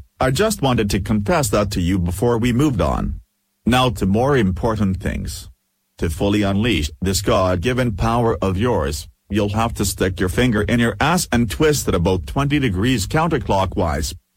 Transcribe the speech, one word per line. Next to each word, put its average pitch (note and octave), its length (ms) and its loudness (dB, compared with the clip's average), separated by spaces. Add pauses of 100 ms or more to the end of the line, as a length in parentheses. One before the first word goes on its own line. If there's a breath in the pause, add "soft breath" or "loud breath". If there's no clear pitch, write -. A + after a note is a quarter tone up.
(200)
I C3+ 120 0
just G#3 300 0
wanted A2+ 280 2
to G2+ 100 0
confess A2+ 500 0
that G#2 220 0
to F#2+ 100 -2
you F#2 180 0
before G2+ 380 0
we A#2 160 0
moved B2+ 280 2
on. C2 400 -2 (460)
Now B2+ 220 4
to G2+ 160 -4
more B2 320 2
important G#2+ 640 0
things. - 480 -6 (480)
To E2+ 140 -2
fully G#2 320 0
unleash G2 480 0 (100)
this F#2 220 -2
God-given G#2+ 720 0
power A2+ 440 0
of F#2+ 200 0
yours, F2 500 -2 (180)
you'll G#2 300 0
have A2+ 180 0
to G#2+ 100 -2
stick F#2+ 340 -2
your G#2+ 100 0
finger A#2+ 320 2
in A2+ 180 0
your A#2 200 0
ass E3 320 0
and A#2 180 0
twist D3+ 380 2
it G2 80 0
about F#2 320 0
twenty C#3+ 320 0
degrees A2+ 480 0
counterclockwise. G2 1040 0 (240)